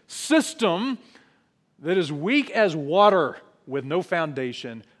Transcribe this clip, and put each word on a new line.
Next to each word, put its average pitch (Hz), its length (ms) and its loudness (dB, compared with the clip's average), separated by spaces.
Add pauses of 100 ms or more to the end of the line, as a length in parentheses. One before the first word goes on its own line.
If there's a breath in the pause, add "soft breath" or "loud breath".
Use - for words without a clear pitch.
system 233 920 0 (800 soft breath)
that 165 180 -2
is 160 160 0
weak 220 380 -2
as 208 260 2
water 170 640 4 (280)
with 131 200 -6
no 160 160 -2
foundation, 131 840 -6 (160 soft breath)